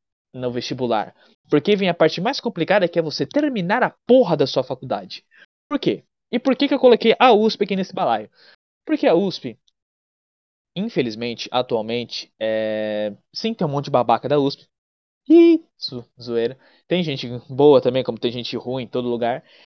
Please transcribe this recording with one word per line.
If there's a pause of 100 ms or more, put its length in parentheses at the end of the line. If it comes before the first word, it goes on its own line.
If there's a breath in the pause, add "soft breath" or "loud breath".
(320)
no
vestibular. (340 soft breath)
Porque
vem
a
parte
mais
complicada,
que
é
você
terminar
a (160)
porra
da
sua
faculdade. (420 soft breath)
Por
quê? (280)
E
por
que
que
eu
coloquei
a
usp
aqui
nesse
balaio? (560 soft breath)
Porque
a
usp, (1160)
infelizmente,
atualmente,
é... (200)
sim,
tem
um
monte
de
babaca
da
usp. (640)
Ih, (160)
zo-, (160)
zoeira. (300 soft breath)
Tem
gente (220)
boa
também,
como
tem
gente
ruim
em
todo
lugar. (320 soft breath)